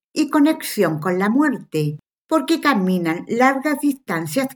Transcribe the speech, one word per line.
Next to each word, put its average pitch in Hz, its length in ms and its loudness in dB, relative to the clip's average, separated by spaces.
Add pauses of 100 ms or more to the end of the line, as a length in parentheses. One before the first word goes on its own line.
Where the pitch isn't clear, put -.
(140)
y 302 160 0
conexión 285 720 2
con 180 180 -2
la 196 100 0
muerte, 175 680 -2 (300)
porque 320 320 0
caminan 185 680 0
largas 269 520 2
distancias 247 760 -2